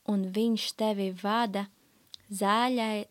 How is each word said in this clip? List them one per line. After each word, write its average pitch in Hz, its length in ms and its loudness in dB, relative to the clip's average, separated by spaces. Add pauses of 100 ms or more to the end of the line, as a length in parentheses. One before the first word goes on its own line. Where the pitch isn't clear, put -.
Un 190 260 0
viņš 220 440 0
tevi 202 360 0 (100)
vada 202 460 0 (640)
zaļai, 214 800 2